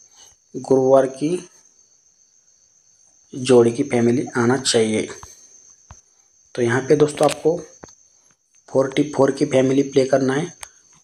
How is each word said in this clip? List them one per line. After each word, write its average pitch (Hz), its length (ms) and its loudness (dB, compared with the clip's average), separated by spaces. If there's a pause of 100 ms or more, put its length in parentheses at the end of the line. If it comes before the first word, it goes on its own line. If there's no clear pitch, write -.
(560)
गुरुवार 131 500 2
की 160 440 -6 (1900)
जोड़ी 123 360 4
की 139 120 -4
family 120 420 0 (120)
आना 123 200 2
चाहिए। 110 500 -2 (1500)
तो 127 60 -4
यहाँ 120 200 0
पे 147 140 2
दोस्तों 147 360 2
आपको 160 260 -2 (1120)
फ़ोर्टी 135 460 -2
फ़ोर 135 160 2
की 143 140 -4
family 131 380 2
play 135 220 0
करना 131 280 0
है 165 200 -6 (500)